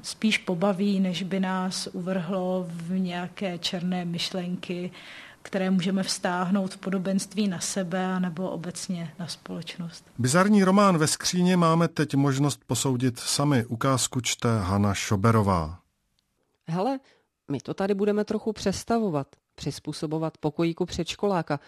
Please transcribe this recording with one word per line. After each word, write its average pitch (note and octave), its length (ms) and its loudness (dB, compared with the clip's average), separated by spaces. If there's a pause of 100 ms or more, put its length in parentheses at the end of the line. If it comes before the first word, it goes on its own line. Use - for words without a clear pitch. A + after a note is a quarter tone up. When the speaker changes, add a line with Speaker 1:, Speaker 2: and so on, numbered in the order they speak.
Speaker 1:
spíš - 360 -2
pobaví, F#3+ 640 0
než F#3 220 0
by F#3+ 180 -2
nás F#3 520 -2
uvrhlo F#3 760 -2
v E3+ 300 -4
nějaké F3+ 600 -4
černé F3+ 460 -4
myšlenky, F3+ 880 -6 (520)
které F#3+ 280 -2
můžeme F#3+ 320 2
vztáhnout F#3 720 -2
v - 20 -16
podobenství F#3+ 720 -2
na E3+ 120 -4
sebe F#3 460 -4
anebo F#3 440 -4
obecně E3+ 680 -8
na E3+ 80 -8
společnost. E3+ 760 -12 (140)
Speaker 2:
Bizarní F#3 460 6
román F#3+ 340 6
ve D3+ 80 4
skříni F3+ 500 2
máme E3 320 4
teď D3+ 260 -2
možnost C#3 520 2
posoudit B2+ 520 0
sami. C#3+ 480 2
Ukázku B2+ 540 0
čte A#2 380 0
Hana G2+ 360 2
Šoberová. G2 840 2 (880)
Speaker 3:
Hele, G#3+ 340 -2 (500)
my C#3 100 -4
to - 140 -8
tady G3 200 0
budeme G#3 300 0
trochu G#3+ 280 -4
přestavovat, G3 720 0 (280)
přizpůsobovat D#3 840 -6
pokojíku E3 480 0
předškoláka. E3+ 800 -2